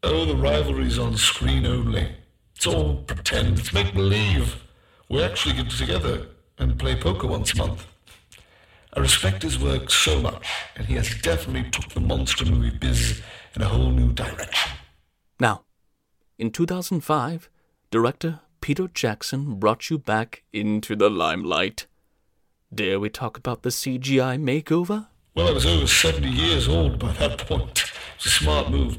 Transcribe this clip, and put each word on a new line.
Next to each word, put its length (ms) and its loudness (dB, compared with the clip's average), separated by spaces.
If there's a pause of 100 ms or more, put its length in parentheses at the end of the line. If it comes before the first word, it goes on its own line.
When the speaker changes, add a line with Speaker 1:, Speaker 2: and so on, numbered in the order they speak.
Speaker 1:
Oh, 220 2
the 120 2
rivalry's 600 2
on 200 0
screen 480 2
only. 500 0 (400)
It's 100 -2
all 360 2
pretend, 560 0
it's 160 -4
make-believe. 880 2 (460)
We 120 2
actually 340 0
get 120 -2
together 600 -2 (280)
and 220 0
play 180 0
poker 300 -2
once 260 -2
a 60 0
month. 280 -2 (1080)
I 60 -2
respect 420 2
his 160 -2
work 320 0
so 280 4
much, 300 -2 (280)
and 100 -6
he 80 0
has 260 0
definitely 500 -2
took 200 -6
the 100 -4
monster 460 0
movie 240 4
biz 500 0 (340)
in 60 -6
a 80 0
whole 220 4
new 200 4
direction. 600 -4 (680)
Speaker 2:
Now, 260 0 (760)
in 120 -2
two 140 0
thousand 380 -4
five, 480 -4 (400)
director 500 0 (220)
Peter 260 -2
Jackson 680 -4
brought 340 0
you 80 -2
back 440 -4 (120)
into 420 -2
the 140 6
limelight. 760 -2 (880)
Dare 240 0
we 120 -2
talk 260 -8
about 260 -6
the 80 -2
C 280 -4
G 240 2
I 160 0
makeover? 680 -2 (280)
Speaker 1:
Well, 100 2
I 60 4
was 120 2
over 220 2
seventy 440 2
years 360 0
old 320 2
by 140 -2
that 340 -4
point. 360 -2
It 420 -10
was 20 -2
a 40 0
smart 400 2
move, 280 0